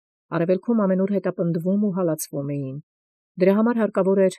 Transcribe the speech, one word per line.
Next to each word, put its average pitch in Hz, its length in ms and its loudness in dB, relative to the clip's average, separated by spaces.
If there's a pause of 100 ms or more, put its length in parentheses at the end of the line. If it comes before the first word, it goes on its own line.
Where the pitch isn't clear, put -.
(320)
Արևելքում 185 480 0
ամենուր 190 320 0
հետապնդվում 185 720 -2
ու 208 100 0
հալածվում 156 580 -4
էին։ 139 260 -6 (640)
Դրա 185 160 4
համար 226 240 2
հարկավոր 196 420 0
էր 190 180 2